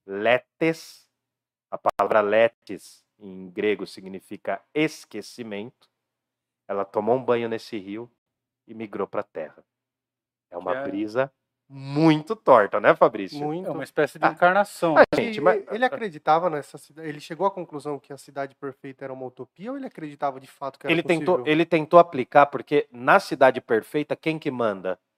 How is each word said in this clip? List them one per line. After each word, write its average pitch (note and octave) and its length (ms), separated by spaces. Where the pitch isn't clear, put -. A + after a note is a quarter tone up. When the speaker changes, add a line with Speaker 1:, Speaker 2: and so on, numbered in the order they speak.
Speaker 1:
Letes. A#2+ 1000
A F#2+ 60
palavra G#2 440
Letes, G#2 840
em F#2 300
grego, G2 360
significa G2 760
esquecimento. A2+ 1120
Ela G2 180
tomou A2+ 300
um C3 80
banho A#2+ 240
nesse A2+ 300
rio G2+ 320
e A#2 60
migrou G#2+ 340
pra G#2+ 160
terra. - 400
É F2 60
uma F2+ 140
Speaker 2:
Que B2+ 80
é C#3 40
Speaker 1:
brisa G#2+ 480
muito D3+ 640
torta, G#2+ 440
né, C#3 160
Fabrício? C3+ 420
Speaker 3:
Muito. D#3 300
Speaker 2:
É E3 40
uma - 120
espécie - 340
de D#3+ 80
Speaker 1:
Ah, - 60
Speaker 2:
encarnação. F3 640
Speaker 1:
ah, D4 60
Speaker 3:
E G3+ 120
Speaker 1:
gente, A3 140
mas G3 320
Speaker 3:
ele A3+ 140
acreditava F3 640
nessa D3 300
cida-, D#3 260
ele D3 140
chegou D#3+ 260
à G3 60
conclusão D3 480
que - 120
a C#3 60
cidade C#3 380
perfeita C#3 500
era C3 80
uma C3 140
utopia C3+ 440
ou C#4 60
ele C4+ 80
acreditava C#3+ 540
de C3 80
fato - 320
que - 80
era E3 40
Speaker 1:
Ele E3 120
tentou, E3 320
Speaker 3:
possível? B2+ 180
Speaker 1:
ele E3 120
tentou E3 340
aplicar, B2+ 480
porque C#3+ 440
na C3+ 280
cidade C3 420
perfeita, C3 540
quem D#3+ 240
que D3+ 100
manda? G2 500